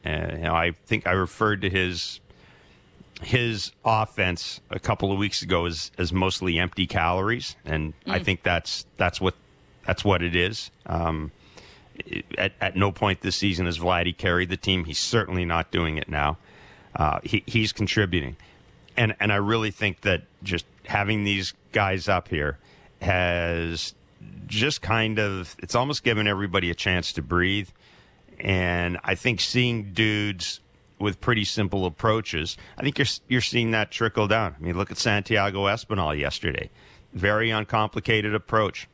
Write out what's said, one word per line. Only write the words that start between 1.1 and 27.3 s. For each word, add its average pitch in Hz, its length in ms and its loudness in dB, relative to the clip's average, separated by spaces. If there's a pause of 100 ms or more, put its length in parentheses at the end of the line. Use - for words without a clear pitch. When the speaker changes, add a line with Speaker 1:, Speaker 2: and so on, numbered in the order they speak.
Speaker 1:
referred 95 500 0
to 98 80 0
his, 90 500 -2 (1000)
his 117 500 0 (120)
offense 107 880 0
a - 100 -6
couple 98 320 0
of 98 60 2
weeks 101 240 0
ago 87 240 0
as, 85 320 -6
as 87 160 0
mostly 92 460 0
empty 90 260 0
calories, 92 680 -2 (100)
and 78 280 -4 (120)
I 90 140 -2
Speaker 2:
Mm. 87 60 -6
Speaker 1:
think 92 180 -2
that's, - 420 -2 (120)
that's 90 220 0
what, 95 140 0 (520)
that's - 200 -2
what 95 160 4
it 87 140 0
is. 90 340 0 (160)
Um, 80 460 -2 (1040)
at, 98 240 0
at 95 140 -2
no 98 160 2
point 95 300 0
this 95 140 -2
season 92 300 0
has 85 120 -2
Vladdy 87 380 0
carried 90 340 0
the 92 80 -2
team. 92 280 0
He's 80 120 -6
certainly 92 480 0
not 82 260 -2
doing 82 260 0
it - 120 -6
now. 73 280 0 (580)
Uh, 76 280 2
he, - 220 -2
he's 110 260 0
contributing, 87 640 0 (640)
and, 110 240 2
and 104 100 2
I 101 60 4
really 107 340 2
think 101 300 -2
that 90 220 2 (200)
just 87 220 -4 (200)
having 104 380 0
these 98 300 0 (180)
guys 95 380 0
up 90 180 2
here 73 300 -2 (440)
has 85 920 0 (520)
just 123 360 -2
kind 110 360 2
of, 98 420 -2
it's - 140 -8
almost 131 300 0
given 107 240 2
everybody 95 420 2
a 85 60 -2
chance 90 380 0
to - 80 -4
breathe. 90 480 2 (680)